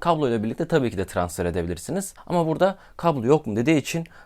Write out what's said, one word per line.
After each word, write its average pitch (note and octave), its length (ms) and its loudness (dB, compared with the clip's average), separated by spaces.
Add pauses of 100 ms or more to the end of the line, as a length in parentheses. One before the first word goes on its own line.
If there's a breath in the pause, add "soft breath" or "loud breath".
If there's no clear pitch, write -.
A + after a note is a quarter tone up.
kablo D#3 280 2
ile A2+ 140 0
birlikte A2+ 260 -4
tabii C3+ 220 2
ki F2+ 80 -4
de F#2+ 60 -2
transfer F2+ 400 -2
edebilirsiniz. F2 720 -4 (120 loud breath)
Ama E3+ 200 0
burada F3 320 0 (180 loud breath)
kablo C#3+ 300 0
yok D3 200 4
mu G#2 100 -4
dediği C3 200 4
için E3 280 -4 (220 loud breath)